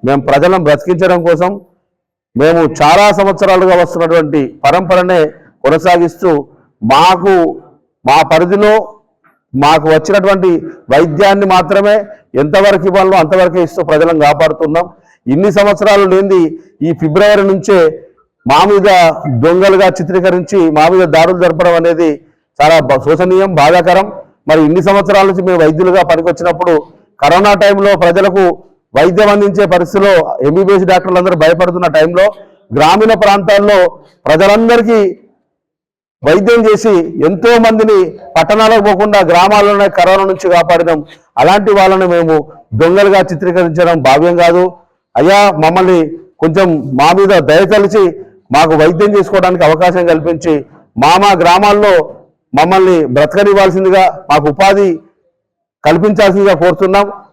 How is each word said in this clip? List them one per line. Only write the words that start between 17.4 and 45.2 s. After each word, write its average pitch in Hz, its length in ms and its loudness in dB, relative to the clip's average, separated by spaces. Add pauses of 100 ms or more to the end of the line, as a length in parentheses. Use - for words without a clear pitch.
నుంచే 196 260 -2 (720)
మా 147 80 2 (120)
మీద 202 180 2 (560)
దొంగలుగా 190 420 2 (120)
చిత్రీకరించి 180 600 -2 (200)
మా 156 60 4 (100)
మీద 185 100 2 (100)
దాడులు 170 300 2
జరపడం 170 360 0
అనేది 165 280 0 (500)
చాలా 156 160 2 (140)
బ-, 135 160 0
శోచనీయం, 180 440 0 (120)
బాధాకరం. 175 440 2 (440)
మరి 160 180 2
ఇన్ని 165 220 -2
సంవత్సరాల 196 420 2
నుంచి 180 180 -4
మేము 180 140 0
వైద్యులుగా 175 480 0
పనికొచ్చినప్పుడు 170 640 -2 (480)
కరోనా 190 320 2 (100)
టైంలో 202 280 2 (120)
ప్రజలకు 185 400 0 (540)
వైద్యం 185 360 2
అందించే 202 300 0 (120)
పరిస్థితిలో 190 380 0 (340)
ఎంబీబీఎస్ 185 440 0
డాక్టర్లు 180 300 0
అందరూ 190 200 -2
భయపడుతున్న 175 440 0 (100)
టైంలో 175 300 0 (500)
గ్రామీణ 196 360 2 (120)
ప్రాంతాల్లో 202 560 2 (460)
ప్రజలందరికీ 214 760 2 (1300)
వైద్యం 196 380 2
చేసి 214 260 0 (360)
ఎంతో 185 220 -2 (140)
మందిని 220 320 2 (400)
పట్టణాలకు 214 520 2
పోకుండా 208 320 0 (100)
గ్రామాల్లోనే 202 580 2 (100)
కరోనా 185 320 2
నుంచి 185 240 -4
కాపాడినాం. 170 460 0 (420)
అలాంటి 190 360 0
వాళ్ళని 190 360 2
మేము 165 220 0 (460)
దొంగలుగా 196 380 2 (120)
చిత్రీకరించడం 170 760 -2
భావ్యం 151 380 2
కాదు. 170 200 2 (560)